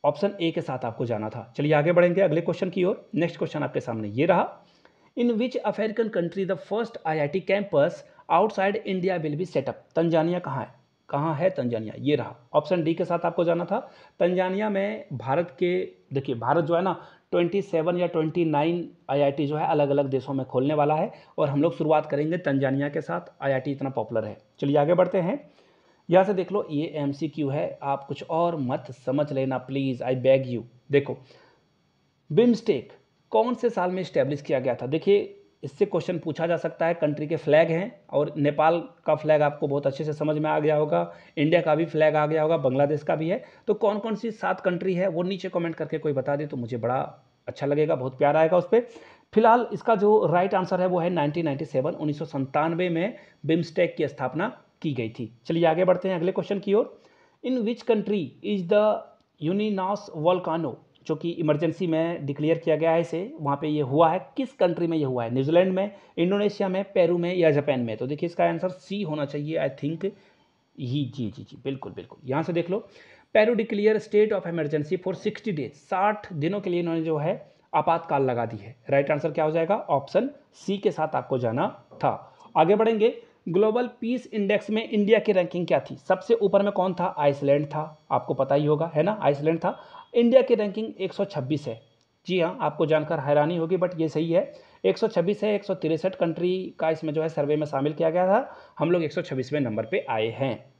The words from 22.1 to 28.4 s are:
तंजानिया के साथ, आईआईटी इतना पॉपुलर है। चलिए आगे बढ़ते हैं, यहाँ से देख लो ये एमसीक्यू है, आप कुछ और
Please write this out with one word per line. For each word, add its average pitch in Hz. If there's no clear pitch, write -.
तंजानिया 139
के 156
साथ, 170
आईआईटी 139
इतना 139
पॉपुलर 113
है। 107
चलिए 143
आगे 147
बढ़ते 180
हैं, 190
यहाँ 185
से 202
देख 180
लो 202
ये 151
एमसीक्यू 143
है, 147
आप 139
कुछ -
और 170